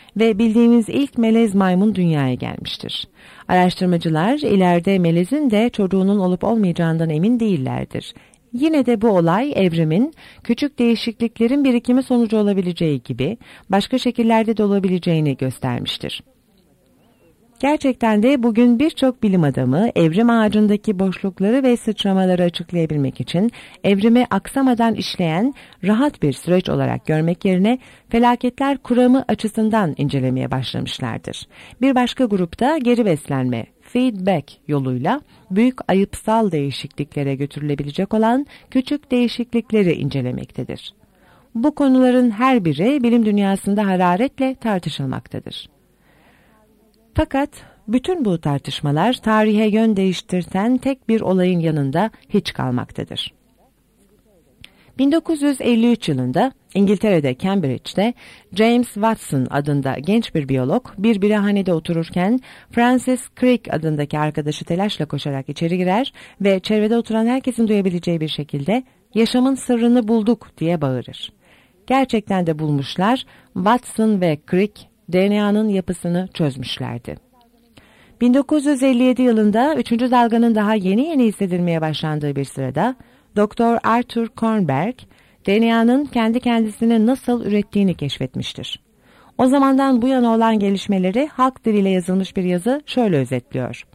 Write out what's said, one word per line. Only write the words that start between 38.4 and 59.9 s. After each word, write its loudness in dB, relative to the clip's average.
küçük -4
değişiklikleri 0
incelemektedir. -6
Bu 0
konuların 4
her 2
biri 0
bilim 4
dünyasında 0
hararetle 0
tartışılmaktadır. -6
Fakat 0
bütün 0
bu 0
tartışmalar -2
tarihe 2
yön 2
değiştirten -2
tek -4
bir 2
olayın 2
yanında 0
hiç -2
kalmaktadır. -6
Bin 2
dokuz 0
yüz 0
elli 4
üç -2
yılında 0
İngiltere'de 2
Cambridge'de -2
James 2
Watson -2
adında -2